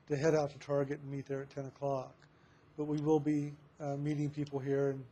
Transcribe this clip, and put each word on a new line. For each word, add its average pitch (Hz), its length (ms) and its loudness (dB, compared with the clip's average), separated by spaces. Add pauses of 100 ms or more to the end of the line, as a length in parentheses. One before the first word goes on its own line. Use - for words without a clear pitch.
to 147 80 0
head 156 180 4
out 147 160 2
to 131 80 -16
Target 143 420 0
and 139 100 -10
meet 139 160 -6
there 139 160 -4
at 139 80 -14
ten 135 160 -8
o'clock. 135 480 -4 (640)
But 151 80 -2
we 151 160 0
will 156 180 6
be, 147 320 0 (280)
uh, 143 160 -4
meeting 147 340 0
people 143 280 -4
here 139 320 2
and 135 220 -4